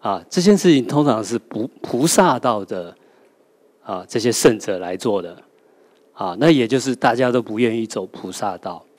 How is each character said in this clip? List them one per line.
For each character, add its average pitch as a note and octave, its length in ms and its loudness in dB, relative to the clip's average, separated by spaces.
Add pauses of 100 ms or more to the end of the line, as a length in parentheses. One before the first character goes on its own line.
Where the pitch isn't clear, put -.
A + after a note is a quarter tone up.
啊， G2 280 -4
这 - 140 -2
件 G3+ 140 6
事 F#3 160 6
情 C3 140 4
通 D3 180 2
常 A2+ 200 0
是 A#2 140 -4
不， A2 280 -6 (160)
菩 B2+ 240 -2
萨 E3+ 320 4
道 A2 260 -2
的， F2 300 -10 (880)
啊， F#2+ 260 -10
这 - 120 -4
些 A#2 100 0
圣 A2+ 280 4
者 F#2+ 200 -6
来 F2+ 180 -8
做 G2+ 260 -2
的。 F2 200 -16 (720)
啊， F#2 240 -8
那 D3 120 4
也 C3 180 4
就 C3 100 2
是 B2+ 160 -2
大 A#2 200 2
家 B2 160 2
都 A#2+ 120 2
不 A2 160 -8
愿 A#2 200 0
意 A2 80 -4
走 G2+ 200 -8
菩 - 260 -14
萨 F#2+ 260 -6
道。 F2 260 -12 (140)